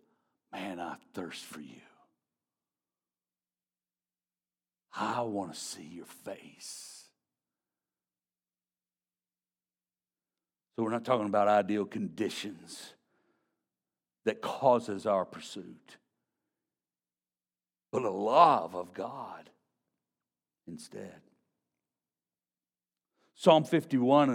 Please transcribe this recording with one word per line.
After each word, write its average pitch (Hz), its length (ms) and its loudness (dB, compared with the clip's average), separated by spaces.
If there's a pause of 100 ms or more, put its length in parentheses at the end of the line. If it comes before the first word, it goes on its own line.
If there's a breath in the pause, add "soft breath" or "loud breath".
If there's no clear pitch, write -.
(540)
"Man, 92 260 -10
I 80 160 -8 (180)
thirst 90 300 -10
for - 160 -16
you. - 220 -18 (3250)
I 107 220 -2
wanna 101 320 -4
see - 300 -14
your 80 220 -16
face." - 1040 -18 (3750)
So 113 80 -2
we're 110 80 -2
not 117 120 -4
talking 117 240 0
about 101 200 4
ideal 104 380 4
conditions - 1080 -8 (1300)
that 107 160 -2
causes 117 640 2
our 98 200 2
pursuit, - 720 -16 (1900)
but 127 120 -2
a 107 60 -2
love 107 680 4
of 90 180 -8
God 113 560 -12 (1160)
instead. - 540 -16 (2250)
Psalm 156 280 8
fifty-one 143 720 4